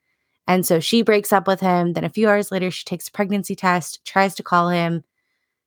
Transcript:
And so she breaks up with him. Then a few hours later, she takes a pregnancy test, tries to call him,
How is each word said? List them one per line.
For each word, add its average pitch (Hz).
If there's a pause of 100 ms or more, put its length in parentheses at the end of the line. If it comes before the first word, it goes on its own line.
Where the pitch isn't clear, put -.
(460)
And 180
so 170
she 233
breaks 208
up 196
with 190
him. 175
Then 165
a 165
few 214
hours 202
later, 185
she -
takes -
a -
pregnancy 196
test, 180
tries 196
to 202
call 175
him, 170 (640)